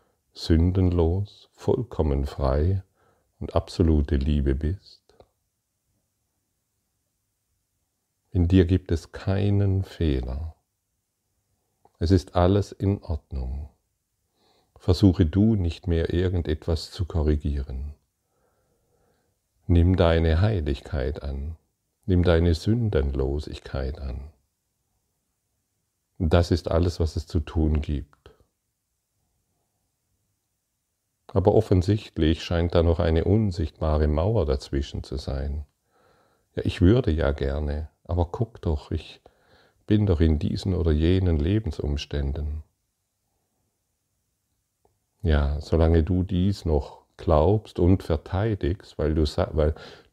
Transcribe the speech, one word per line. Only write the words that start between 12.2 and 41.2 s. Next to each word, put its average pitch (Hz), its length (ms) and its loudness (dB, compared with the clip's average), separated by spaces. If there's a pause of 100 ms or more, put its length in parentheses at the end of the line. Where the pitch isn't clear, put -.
alles 95 360 2
in 98 320 -2
Ordnung. 69 640 -8 (1080)
Versuche 95 480 4
du 104 300 2
nicht 85 320 -4
mehr 82 260 0
irgendetwas 85 760 -2
zu - 140 -6
korrigieren. 73 880 -2 (1700)
Nimm 87 280 4
deine 82 460 2
Heiligkeit 73 840 -4
an. 71 340 -10 (480)
Nimm 90 180 2
deine 85 300 4
Sündenlosigkeit 71 1500 -2
an. 67 320 -12 (1900)
Das 87 320 2
ist - 180 0
alles, 85 300 0
was 82 160 -2
es 82 100 -6
zu - 140 -4
tun 78 420 0
gibt. - 500 -10 (3000)
Aber 98 260 2
offensichtlich 87 880 2
scheint 85 320 -2
da 87 80 4
noch 82 160 2
eine 82 260 0
unsichtbare 85 800 0
Mauer 82 380 0
dazwischen 69 580 -4
zu - 140 -10
sein. 71 480 -8 (880)
Ja, - 80 -6
ich - 160 -4
würde 104 320 4
ja 78 200 0
gerne, 73 580 -6 (160)
aber 87 200 -2
guck - 360 -8
doch, 80 300 -4
ich - 300 -10 (680)
bin 107 180 2
doch 85 160 0
in 78 180 4
diesen 98 340 -4
oder 85 180 0
jenen 85 460 2